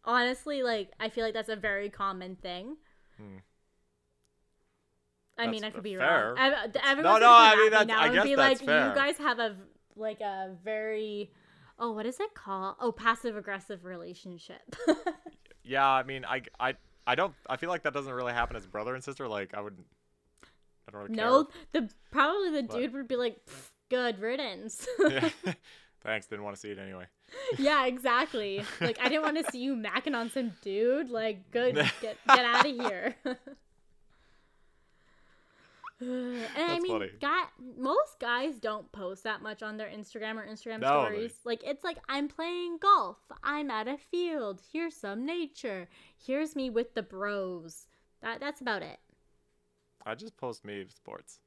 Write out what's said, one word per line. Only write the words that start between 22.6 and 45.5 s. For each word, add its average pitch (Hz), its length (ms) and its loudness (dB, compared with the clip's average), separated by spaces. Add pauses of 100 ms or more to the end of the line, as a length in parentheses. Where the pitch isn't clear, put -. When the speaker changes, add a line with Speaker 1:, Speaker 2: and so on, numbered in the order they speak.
Speaker 2:
But 214 120 -8
Speaker 1:
dude 247 160 -2
would 269 160 -10
be 254 80 -2
like, 240 300 -4
"Pfft, - 240 -18 (180)
good 247 320 0
riddance." 220 720 -6
<laughs> 480 60 -8
Speaker 2:
<laughs> 349 100 8
Yeah. 294 220 2 (720)
Thanks, 110 240 -4
didn't 104 180 -10
wanna 101 140 -8
see 107 100 -12
it 98 100 -8
anyway. 95 280 -14 (260)
<laughs> 523 260 -6
Speaker 1:
Yeah, 277 280 2
exactly. 247 760 -2 (160)
Like, 226 220 0
"I 254 80 0
didn't 311 140 2
wanna 302 220 0
see - 160 -6
you 269 140 -2
macking 220 400 -4
on 233 140 -4
some 240 320 -4
dude. 240 480 0
Like, 220 420 -6
good, 247 260 2
Speaker 2:
<laughs> 143 260 0
Speaker 1:
get, 220 160 -10 (100)
get 247 160 8
outta 240 240 4
here." 233 560 -4
<laughs> 254 100 -4 (2750)
And 247 440 -6 (120)
I 311 100 -2
Speaker 2:
That's 339 160 -2
Speaker 1:
mean, 370 160 -2
Speaker 2:
funny. - 120 -6 (100)
Speaker 1:
guy, 320 220 0 (360)
most 294 420 0
guys 247 380 -2
don't 214 340 -6
post 190 320 -10
that 220 180 -4
much 214 200 -10
on 214 160 -10
their 214 100 -8
Instagram 214 480 -10
or 214 100 -12
Instagram 220 340 -10
Speaker 2:
No, 240 240 4
they - 40 0
Speaker 1:
stories. 208 240 -6 (120)
Like, 233 200 -4
it's 277 180 -6
like, 339 160 -6 (100)
"I'm 285 200 -2
playing 339 500 -6
golf. 381 380 4 (260)
I'm 294 280 -4
at 220 180 -4
a 277 80 -4
field. 294 640 -4 (120)
Here's 320 240 -4
some 214 280 -8
nature. 277 640 -6 (300)